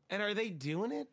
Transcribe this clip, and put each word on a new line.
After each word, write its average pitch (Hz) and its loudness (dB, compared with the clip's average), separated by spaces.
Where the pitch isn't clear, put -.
And 202 2
are 208 2
they 220 0
doing 160 0
it, 285 -2